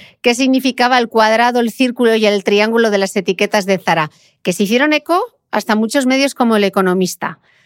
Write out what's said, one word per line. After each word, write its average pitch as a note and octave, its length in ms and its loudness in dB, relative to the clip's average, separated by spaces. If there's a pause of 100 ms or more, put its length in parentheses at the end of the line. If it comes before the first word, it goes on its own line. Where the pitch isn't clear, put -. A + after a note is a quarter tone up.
(220)
qué A#3+ 120 2
significaba B3+ 640 0
el A#3 100 0
cuadrado, A#3 520 2
el A#3 100 0
círculo A#3+ 460 0
y G#3+ 100 0
el G3+ 160 0
triángulo A3 480 2
de G3+ 80 0
las G3 180 -2
etiquetas G3+ 480 -2
de F#3+ 140 0
Zara, E3 320 -2 (320)
que F3+ 100 -2
se G#3 120 -2
hicieron B3 280 0
eco E4 300 0 (300)
hasta G#3+ 240 -2
muchos A3+ 280 0
medios C4 300 0
como A#3 220 0
El G#3 80 2
Economista. F#3 720 -2 (280)